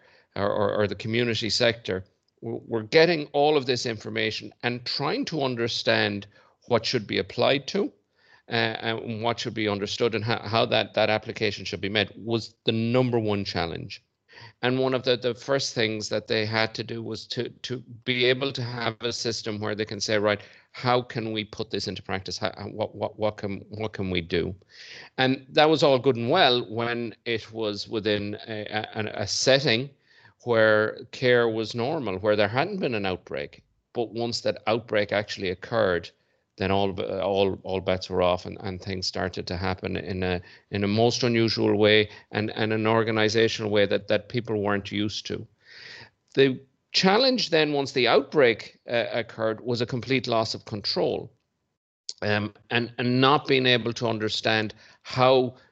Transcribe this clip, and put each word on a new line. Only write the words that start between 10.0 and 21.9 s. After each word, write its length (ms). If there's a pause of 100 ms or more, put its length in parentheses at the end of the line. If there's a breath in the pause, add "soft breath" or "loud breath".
and 100
how, 200
how 240
that, 260
that 160
application 560
should 160
be 80
made 260
was 380 (120)
the 60
number 460
one 260
challenge. 600 (580 loud breath)
And 180
one 140
of 100
the, 140
the 160
first 400
things 360
that 180
they 180
had 300
to 80
do 180
was 260
to, 220
to 340 (220)
be 200
able 280
to 80
have 400
a 100
system 480
where 160
they 80
can 160
say, 200
"Right, 200 (320 loud breath)
how 300
can 320
we 100
put 280
this 160
into 160